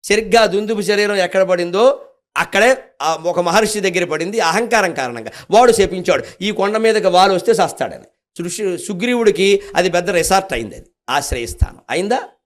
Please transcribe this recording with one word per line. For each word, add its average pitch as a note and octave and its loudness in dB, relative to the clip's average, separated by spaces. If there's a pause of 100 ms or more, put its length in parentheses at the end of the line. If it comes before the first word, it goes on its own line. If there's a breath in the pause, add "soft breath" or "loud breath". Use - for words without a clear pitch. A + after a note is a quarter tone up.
సరిగ్గా G#3+ 2
దుందుబి G#3 -2
శరీరం G3+ 0
ఎక్కడ F#3+ 0
పడిందో F3+ 0 (320)
అక్కడే G3+ 2 (180)
ఆ D#3+ 0
ఒక E3 -4
మహర్షి G#3 0
దగ్గర F3+ 0
పడింది. F3 -4
అహంకారం G3 0
కారణంగా A#2+ -8 (200 loud breath)
వాడు A#3 6
శపించాడు, F3+ 0 (180 loud breath)
ఈ G3+ -2
కొండ G3+ -2
మీదకి G#3+ 2
వాలి F#3 4
వస్తే - 0
చస్తాడని. D3 -2 (340)
సృష్టి-, F3 -6
సుగ్రీవుడికి G3+ 0 (140 loud breath)
అది F3+ 2
పెద్ద F3 -2
రిసార్ట్ F#3+ 0
అయింది, A2+ -8
అది - -20 (240)
ఆశ్రయస్థానం B2+ -6 (100)
అయిందా? G#3 -4 (160)